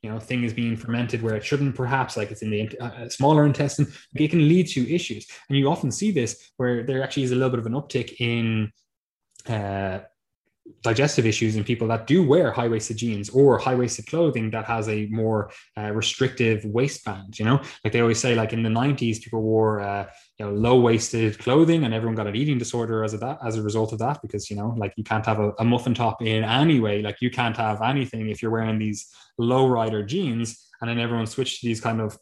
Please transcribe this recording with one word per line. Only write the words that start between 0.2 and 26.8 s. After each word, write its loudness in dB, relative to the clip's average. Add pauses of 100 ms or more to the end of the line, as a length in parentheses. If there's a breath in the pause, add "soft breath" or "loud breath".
is -2
being -2
fermented -4
where -2
it -4
shouldn't, 0
perhaps, -2
like, -4
it's -12
in -4
the 0
int-, -4
uh, -10
smaller 4
intestine. 0 (260 loud breath)
It 0
can 6
lead 4
to -2
issues. -4 (220 loud breath)
And 0
you 4
often 0
see -2
this -4
where 0
there -2
actually -2
is 0
a 2
little 2
bit -2
of -4
an -2
uptick -4
in, 0 (760)
uh, -4 (840)
digestive 2
issues 0
in -2
people -2
that -2
do 4
wear 4
high-waisted -2
jeans -4
or 6
high-waisted 0
clothing 0
that -4
has -2
a -2
more, -2 (260 loud breath)
uh, -6
restrictive 0
waistband, -4
you -2
know? 4 (220 loud breath)
Like, -2
they 4
always 4
say, 2
like, 0
in -2
the 0
nineties, 0
people -6
wore, 2
uh, -4 (280 loud breath)
you -8
know, -4
low-waisted 4
clothing 4
and 0
everyone -2
got -2
an -4
eating 0
disorder -2
as -2
a, -6
that, -6
as -4
a -4
result 0
of -6
that, -2
because, -8
you -6
know, -4
like, -4
you -6
can't -2
have 0
a, 2
a 2
muffin 2
top -2
in 0
anyway. 2